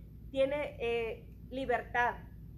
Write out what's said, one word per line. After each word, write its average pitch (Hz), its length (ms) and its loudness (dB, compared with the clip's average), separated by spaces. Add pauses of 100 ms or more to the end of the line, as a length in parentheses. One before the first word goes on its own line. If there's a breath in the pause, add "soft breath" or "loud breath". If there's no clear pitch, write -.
(300 loud breath)
tiene, 277 500 4
eh, 233 440 0 (260)
libertad. 240 640 2 (440)